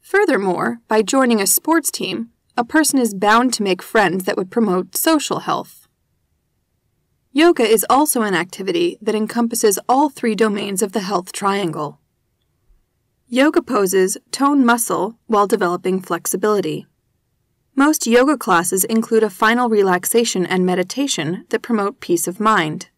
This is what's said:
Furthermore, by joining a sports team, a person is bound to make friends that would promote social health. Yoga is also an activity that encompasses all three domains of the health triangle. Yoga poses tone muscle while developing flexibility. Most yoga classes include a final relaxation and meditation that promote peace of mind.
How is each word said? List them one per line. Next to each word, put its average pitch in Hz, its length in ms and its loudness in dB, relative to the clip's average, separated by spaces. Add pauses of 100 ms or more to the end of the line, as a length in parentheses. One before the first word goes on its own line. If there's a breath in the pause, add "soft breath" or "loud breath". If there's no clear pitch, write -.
Furthermore, 214 760 0 (100)
by 220 140 2
joining 240 400 2
a 196 40 -2
sports 311 440 0
team, 233 400 -8 (260)
a 240 80 -2
person 294 340 0
is 233 140 0
bound 220 400 2
to 220 100 -4
make 185 200 -2
friends 185 420 0
that - 140 -4
would 185 120 -6
promote 185 460 -2
social 302 440 0
health. - 460 -8 (1500)
Yoga 320 320 4
is 220 260 4
also 247 320 2
an 208 120 -2
activity 175 680 -4
that 208 120 -2
encompasses 226 720 0
all 277 220 2
three 233 260 -4
domains 202 460 -2
of 196 120 -4
the 233 80 -2
health 185 320 -6
triangle. 170 680 -4 (1300)
Yoga 285 320 2
poses 190 560 0 (140)
tone 277 340 2
muscle 233 640 0
while 208 200 2
developing 185 540 0
flexibility. 185 840 -4 (880)
Most 294 320 2
yoga 247 320 4
classes 185 460 0
include 226 380 2
a 220 60 0
final 233 400 0
relaxation 196 800 0
and 185 180 0
meditation 185 840 -2
that 226 100 -2
promote 208 400 -4
peace - 260 -2
of 180 140 -8
mind. 185 580 0